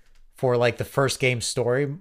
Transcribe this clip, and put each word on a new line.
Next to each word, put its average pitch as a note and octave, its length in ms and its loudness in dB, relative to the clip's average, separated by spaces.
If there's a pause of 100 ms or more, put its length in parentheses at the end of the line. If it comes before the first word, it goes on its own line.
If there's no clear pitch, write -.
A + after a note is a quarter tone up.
(340)
for, B2 220 2
like, A#2+ 220 2
the A2 60 -4
first - 360 -2
game B2+ 200 0
story C3 600 -2